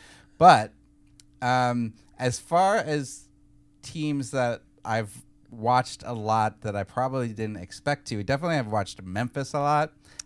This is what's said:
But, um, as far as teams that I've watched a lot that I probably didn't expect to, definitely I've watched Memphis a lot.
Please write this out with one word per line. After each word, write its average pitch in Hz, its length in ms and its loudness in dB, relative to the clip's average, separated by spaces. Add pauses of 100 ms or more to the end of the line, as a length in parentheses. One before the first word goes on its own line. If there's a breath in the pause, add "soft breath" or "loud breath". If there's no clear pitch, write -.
(380 loud breath)
But, 110 340 8 (680)
um, 123 540 0 (240 soft breath)
as 127 200 -2
far 190 380 2
as 147 520 -4 (540)
teams 147 500 -6
that 123 300 -2 (220)
I've 110 400 -4 (260)
watched 120 560 0
a 123 80 -8
lot 107 480 0
that 101 140 -4
I 98 80 -2
probably 127 440 -4
didn't 107 280 -6
expect 143 520 -6
to, 104 140 -4
definitely 147 340 -2
I've 120 120 -2
watched 104 340 -4
Memphis 117 520 -4
a 151 60 -2
lot. 147 320 2 (340 loud breath)